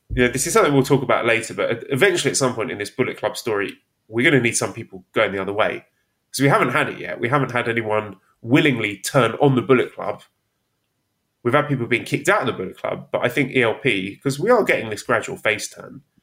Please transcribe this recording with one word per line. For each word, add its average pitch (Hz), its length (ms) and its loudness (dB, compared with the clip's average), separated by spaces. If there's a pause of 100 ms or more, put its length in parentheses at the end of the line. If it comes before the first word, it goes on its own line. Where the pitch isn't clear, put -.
you 127 160 2
know, 123 60 0
this 127 160 -4
is 170 60 -2
something 185 200 4
we'll 139 80 6
talk 135 220 2
about 113 220 0
later, 113 280 0
but - 380 -2
eventually 165 400 2
at - 60 -4
some 127 180 0
point 98 160 -4
in 101 80 -6
this 101 100 -8
Bullet 113 280 -2
Club 104 200 -4
story, 101 400 -4 (300)
we're 120 200 0
gonna 143 140 4
need 117 160 0
some 107 160 -2
people 95 400 -16
going 104 200 2
the 98 80 -4
other 98 120 -4
way. 104 320 -2 (460)
'Cause - 100 -6
we 139 80 4
haven't 175 200 4
had 135 200 0
it - 80 -10
yet. - 220 -10
We 117 100 -2
haven't 135 220 0
had 120 180 -2
anyone 107 480 -2 (240)
willingly 117 560 2
turn 113 360 2
on 139 220 4
the 120 60 2
Bullet 120 320 2
Club. 92 300 -8 (1200)
We've 120 100 2
had 143 160 2
people 120 180 -2
being 113 160 0
kicked 143 240 -4
out 202 140 4
of - 60 -4
the - 60 0
Bullet 95 240 -8
Club, - 340 -6
but - 120 0
I 120 60 2
think 131 220 -2
E 127 120 2
L 110 120 2
P, 98 420 -2
'cause 139 200 -4
we 175 120 0
are 240 160 6
getting 113 240 0
this 104 140 -8
gradual 107 340 -2
face 107 320 -2
turn. 131 320 -18 (220)